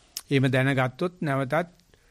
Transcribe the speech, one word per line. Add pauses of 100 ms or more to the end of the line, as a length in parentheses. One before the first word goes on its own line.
(240)
එහෙම
දැනගත්තොත්
නැවතත් (340)